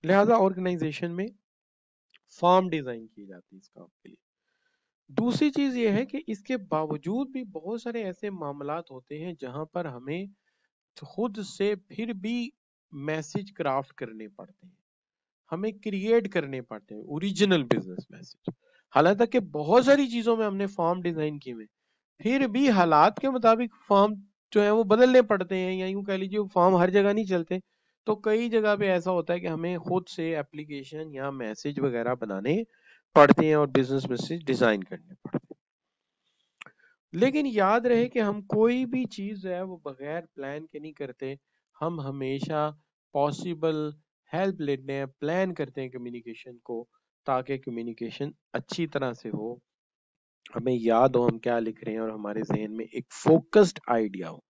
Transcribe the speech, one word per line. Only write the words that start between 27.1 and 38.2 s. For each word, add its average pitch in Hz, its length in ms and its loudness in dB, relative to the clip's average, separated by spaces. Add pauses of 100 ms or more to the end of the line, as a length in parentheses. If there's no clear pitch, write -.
नहीं 214 120 0
चलते। 185 360 -2 (440)
तो 214 100 0
कई 220 340 0
जगह 214 260 2
पे 202 120 0
ऐसा 180 240 0
होता 175 220 -2
है 180 60 -2
कि 175 80 -6
हमें 170 320 -4
खुद 180 260 -2
से 165 340 -4
एप्लीकेशन 151 720 -12
या 139 180 -6
मैसेज 135 480 -6
वगैरह 123 360 -2
बनाने 117 500 -2 (500)
पड़ते 147 300 10
हैं 156 100 4
और 147 120 4
business 135 420 0
message 160 340 -4
design 117 380 2
करने - 320 -14
पड़ते - 420 -10
हैं। - 1160 -20 (420)
लेकिन 269 320 2
याद 226 420 2
रहे 240 180 4
कि 247 140 -4
हम 208 220 -2